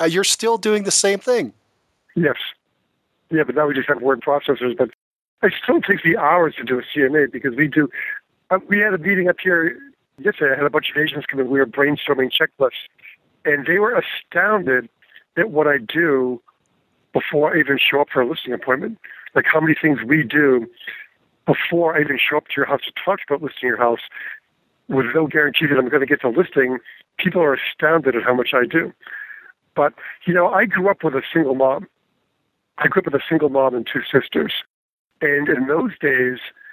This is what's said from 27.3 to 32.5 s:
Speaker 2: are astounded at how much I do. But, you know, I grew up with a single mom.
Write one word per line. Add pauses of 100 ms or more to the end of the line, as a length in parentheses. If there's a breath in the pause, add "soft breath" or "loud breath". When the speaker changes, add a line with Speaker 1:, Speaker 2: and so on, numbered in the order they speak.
Speaker 2:
are
astounded
at
how
much
I
do. (840 loud breath)
But, (320 loud breath)
you
know,
I
grew
up
with
a (100)
single
mom. (920)